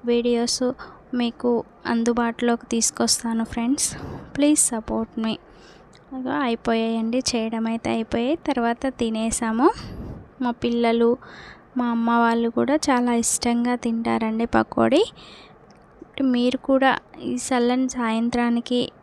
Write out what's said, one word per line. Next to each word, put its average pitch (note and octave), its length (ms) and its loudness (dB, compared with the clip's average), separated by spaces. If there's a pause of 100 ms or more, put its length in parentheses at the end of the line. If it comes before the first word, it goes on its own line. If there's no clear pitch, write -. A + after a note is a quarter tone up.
వీడియోస్ A#3+ 640 0 (420)
మీకు A#3+ 500 0 (220)
అందుబాటులోకి A#3 800 0
తీసుకొస్తాను A3+ 800 0
ఫ్రెండ్స్. A#3+ 540 -2 (400)
Please D4 380 4
support A3 500 -4
me. A3 100 -2 (840)
ఇగో B3+ 120 -6
అయిపోయాయండి, A3+ 840 0 (180)
చేయడం A3+ 320 -2
అయితే A3+ 220 -4
అయిపోయాయి. A#3 460 0
తర్వాత A#3+ 520 -2
తినేసాము. A3+ 840 0 (680)
మా A#3+ 100 0
పిల్లలు, A#3 680 2 (600)
మా A#3+ 120 0
అమ్మ A#3 220 0
వాళ్ళు A#3 380 2
కూడా A#3+ 260 0
చాలా B3 380 2
ఇష్టంగా A#3+ 640 0
తింటారండి A3+ 680 0
పకోడీ. A#3 600 2 (1160)
మీరు B3+ 360 2
కూడా C4+ 420 2 (200)
ఈ - 160 -4
చల్లని B3 540 0
సాయంత్రానికి A#3+ 1000 0 (120)